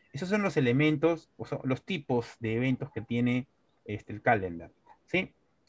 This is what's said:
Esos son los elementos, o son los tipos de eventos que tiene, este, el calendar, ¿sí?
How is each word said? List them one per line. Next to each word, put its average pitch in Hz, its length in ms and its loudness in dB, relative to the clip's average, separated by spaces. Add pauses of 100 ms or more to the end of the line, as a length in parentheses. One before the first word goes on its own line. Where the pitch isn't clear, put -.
(120)
Esos 180 160 -8
son 208 140 0
los 190 140 -2
elementos, 151 800 2
o - 80 -12
son - 200 -6
los 131 200 -2
tipos 139 560 -2
de 113 160 -2
eventos 131 340 0
que 107 120 -8
tiene, 123 440 0 (380)
este, 104 280 -8
el 104 100 -10
calendar, 90 480 0 (360)
¿sí? 190 280 -2 (340)